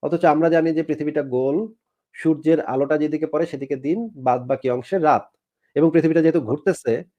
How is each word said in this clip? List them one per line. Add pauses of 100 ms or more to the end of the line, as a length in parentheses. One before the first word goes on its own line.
অথচ
আমরা
জানি
যে
পৃথিবীটা
গোল, (460)
সূর্যের
আলোটা
যেদিকে
পড়ে
সেদিকে
দিন,
বাদ
বাকি
অংশে
রাত। (460)
এবং
পৃথিবীটা
যেহেতু
ঘুরতেছে (160)